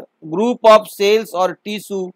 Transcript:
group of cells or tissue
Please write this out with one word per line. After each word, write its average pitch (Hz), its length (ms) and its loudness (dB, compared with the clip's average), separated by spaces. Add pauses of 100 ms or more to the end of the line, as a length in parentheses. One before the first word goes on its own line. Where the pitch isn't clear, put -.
(280)
group 226 300 -2 (120)
of - 160 6 (160)
cells 208 340 0
or 180 140 0
tissue 196 680 -10